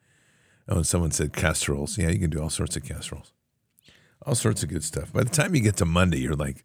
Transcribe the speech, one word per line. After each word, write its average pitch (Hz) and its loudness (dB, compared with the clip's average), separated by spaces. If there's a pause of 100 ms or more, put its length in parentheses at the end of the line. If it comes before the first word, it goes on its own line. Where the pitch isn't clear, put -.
(680)
Oh, 87 2
and 80 2
someone 82 2
said 73 -2
casseroles. 73 0
Yeah, 82 2
you 85 2
can 87 0
do 78 -4
all 78 -4
sorts - -4
of 73 -8
casseroles. - -12 (920)
All 143 0
sorts - 0
of 80 -4
good 78 -4
stuff. - -6
By - 2
the 123 0
time 185 2
you 131 4
get 101 2
to 95 4
Monday, 85 4
you're 65 -2
like, 71 -4